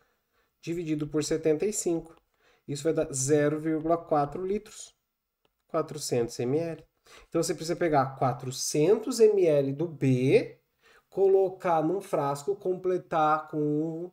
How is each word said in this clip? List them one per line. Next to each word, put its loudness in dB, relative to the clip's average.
dividido -4
por -2
setenta 0
e -2
cinco. -4
Isso -8
vai 0
dar -2
zero 2
vírgula 0
quatro -2
litros. -8
Quatrocentos -4
M -2
L. -6
Então, 0
você -2
precisa -6
pegar 2
quatrocentos 0
M 6
L 2
do -4
B, 2
colocar 2
num -2
frasco, -4
completar -2
com -4